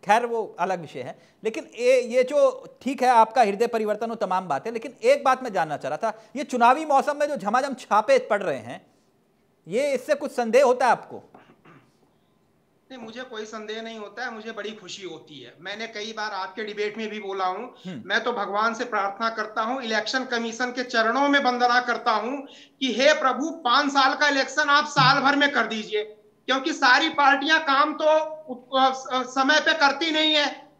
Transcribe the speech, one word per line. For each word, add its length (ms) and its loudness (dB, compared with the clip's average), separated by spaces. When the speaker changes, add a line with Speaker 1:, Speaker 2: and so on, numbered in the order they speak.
Speaker 1:
खैर 220 4
वो 320 -6
अलग 220 -2
विषय 200 -14
है, 180 -12
लेकिन 300 -6
ये, 260 2
ये 240 2
जो 400 2
ठीक 200 -4
है 60 4
आपका 340 6
हृदय 240 2
परिवर्तन 440 -2
और 60 -8
तमाम 320 -4
बातें, 220 -4
लेकिन 320 -10
एक 220 4
बात 180 2
मैं 100 -8
जानना 240 -2
चाह 140 -6
रहा 200 -4
था, 120 -14
ये 80 -6
चुनावी 400 4
मौसम 320 2
में 120 0
जो 80 -4
झमाझम 380 -2
छापे 440 2
पड़ 240 0
रहे 160 -2
हैं, 280 -14
ये 240 -2
इससे 220 -2
कुछ 180 -6
संदेह 320 2
होता 220 2
है 60 4
आपको? 300 -6
Speaker 2:
नहीं, 100 -16
मुझे 220 -14
कोई 220 -12
संदेह 380 -10
नहीं 160 -12
होता 260 -12
है, 100 -10
मुझे 180 -12
बड़ी 180 -10
खुशी 320 -16
होती 400 -16
है। 180 -20
मैंने 260 -10
कई 300 -10
बार 140 -6
आपके 340 -8
डिबेट 340 -6
में 120 -6
भी 80 -10
बोला 260 -6
हूं, 460 -6
Speaker 1:
हम्म। 160 -12
Speaker 2:
मैं 180 -2
तो 80 -2
भगवान 420 -2
से 100 -6
प्रार्थना 460 -2
करता 320 -6
हूं, 200 -4
इलेक्शन 420 -2
कमीशन 420 -4
के 180 -6
चरणों 440 2
में 120 4
वंदना 400 2
करता 320 -2
हूं 240 -2
कि, 120 0
"हे 200 6
प्रभु, 380 0
पांच 400 0
साल 240 4
का 140 2
इलेक्शन 400 0
आप 160 4
साल 380 4
भर 140 4
में 160 2
कर 140 0
दीजिए।" 360 -4
क्योंकि 260 0
सारी 360 4
पार्टियां 500 4
काम 360 2
तो, 440 2
अ, 360 2
समय 380 2
पे 140 2
करती 360 0
नहीं 240 2
है। 340 -2